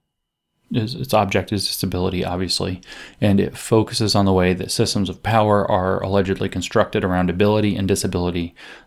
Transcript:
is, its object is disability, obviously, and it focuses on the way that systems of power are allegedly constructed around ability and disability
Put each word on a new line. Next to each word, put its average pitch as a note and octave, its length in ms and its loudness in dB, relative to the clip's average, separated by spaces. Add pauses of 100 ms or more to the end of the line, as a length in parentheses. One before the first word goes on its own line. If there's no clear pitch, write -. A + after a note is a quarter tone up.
(720)
is, A2+ 240 -2
its C3 180 -6
object G2+ 400 0
is G2 140 -2
disability, F2+ 580 -2
obviously, F#2 560 -4 (400)
and G2 200 4
it - 180 -2
focuses A2 560 0
on G2+ 100 4
the G2 80 4
way F#2 220 4
that F2+ 160 -6
systems G2+ 400 0
of - 120 -12
power G#2+ 480 2
are F#2+ 320 0
allegedly F#2+ 460 0
constructed - 560 0
around F2+ 240 2
ability G#2 480 2
and G2 100 -2
disability F2+ 680 -2 (320)